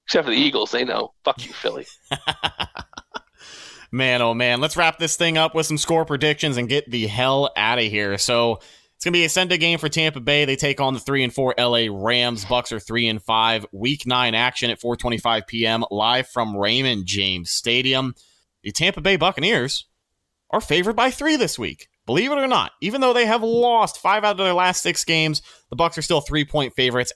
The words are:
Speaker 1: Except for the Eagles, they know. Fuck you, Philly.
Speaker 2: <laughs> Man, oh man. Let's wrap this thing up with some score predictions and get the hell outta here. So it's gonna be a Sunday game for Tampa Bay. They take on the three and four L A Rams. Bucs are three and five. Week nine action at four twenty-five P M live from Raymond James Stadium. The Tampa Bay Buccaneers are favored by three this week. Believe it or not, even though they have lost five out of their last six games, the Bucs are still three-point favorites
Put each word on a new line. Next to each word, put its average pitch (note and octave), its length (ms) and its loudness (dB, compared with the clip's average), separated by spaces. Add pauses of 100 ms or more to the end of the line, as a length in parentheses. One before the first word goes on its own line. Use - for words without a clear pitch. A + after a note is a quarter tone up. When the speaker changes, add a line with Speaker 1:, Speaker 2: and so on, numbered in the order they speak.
Speaker 1:
Except E3 180 2
for A#2+ 60 -2
the A2+ 60 2
Eagles, C3+ 340 2
they B2 120 0
know. A2+ 300 -4 (100)
Fuck - 220 -2
you, - 80 -16
Philly. - 320 -6 (240)
Speaker 2:
<laughs> C#3 60 -4 (1800)
Man, B2 300 2
oh A#2 120 2
man. A#2+ 280 2
Let's D3+ 160 -2
wrap E3 220 2
this - 180 -2
thing E3 200 2
up D#3+ 160 2
with D#3+ 120 0
some D3+ 120 -2
score D#3+ 280 2
predictions D3 500 0
and A#2+ 140 -2
get C#3 200 0
the A#2 180 -2
hell C3 500 0
outta A#2 240 2
here. G#2 360 0
So A#2 420 2 (360)
it's - 80 -14
gonna F3+ 80 -2
be F3 140 4
a D#3 40 0
Sunday F#3 280 0
game E3 220 0
for D#3 100 -2
Tampa D#3 320 -2
Bay. D3 240 2
They C3+ 100 0
take C#3 240 -2
on C3+ 140 0
the A#2 60 -6
three C3+ 260 -2
and A#2+ 80 -4
four C3 240 0
L A#2+ 180 2
A A2+ 140 2
Rams. A2+ 560 -2
Bucs B2 260 -2
are A2+ 80 -6
three A#2 300 -2
and A2 120 -4
five. A2+ 520 0
Week A#2+ 340 -4
nine B2 260 0
action A#2+ 360 0
at A2+ 100 -4
four A#2+ 160 -4
twenty-five A2+ 500 -2
P A2+ 220 -2
M A2+ 240 0
live A2+ 380 0
from A2 260 -4
Raymond A2 500 0
James F#2+ 460 -4
Stadium. B2+ 640 0 (480)
The G#2 80 -10
Tampa F3+ 300 -2
Bay F#3+ 160 2
Buccaneers D#3+ 680 0 (640)
are G#3+ 100 0
favored G3+ 340 0
by B3 160 2
three D4+ 240 0
this A#3 240 -2
week. F#2 300 -8 (160)
Believe G3 260 0
it D4 60 0
or C4+ 100 0
not, G3+ 240 0 (100)
even A#3 200 -2
though B3+ 120 4
they A#3+ 120 4
have A3 180 2
lost A#3 580 2
five G3+ 220 2
out G#3 80 4
of F#3+ 60 -2
their F#3 160 2
last F3+ 280 2
six E3+ 220 -2
games, D#3+ 380 0 (280)
the B2+ 60 -10
Bucs E3 220 0
are D#3+ 40 -6
still D#3+ 180 2
three-point C#3+ 540 -2
favorites B2 420 0